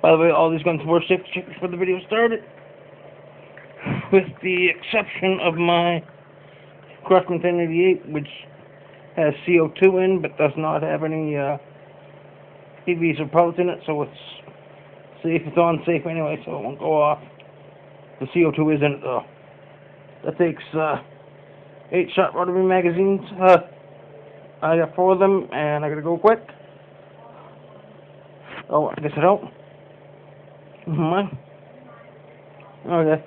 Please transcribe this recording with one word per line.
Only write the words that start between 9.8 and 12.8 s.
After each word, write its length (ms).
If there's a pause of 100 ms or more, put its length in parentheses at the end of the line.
in, 240
but 160
does 180
not 260
have 220
any, 320
uh, 220 (1300)